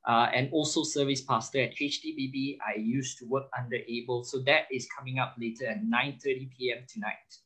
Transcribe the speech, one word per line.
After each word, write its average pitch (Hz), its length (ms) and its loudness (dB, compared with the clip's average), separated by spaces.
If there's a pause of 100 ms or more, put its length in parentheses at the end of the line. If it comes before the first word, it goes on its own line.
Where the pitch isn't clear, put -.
uh, 117 240 6
and 131 180 2
also 151 320 2
service 139 380 2
pastor 131 400 2
at 120 180 0
H 143 220 -2
T 156 160 -6
B 135 160 -2
B. 135 340 -2
I 107 120 -2
used 127 400 0
to 123 80 -14
work 135 300 -2
under 123 200 -4 (100)
Abel, 120 380 -4
so 135 160 -4
that 143 220 6 (100)
is 127 240 -4
coming 131 220 -6
up 123 200 -2
later 117 280 -4
at 107 180 -4
nine 127 400 0
thirty 131 320 -2
P 127 160 -2
M 120 160 -6
tonight. - 580 -8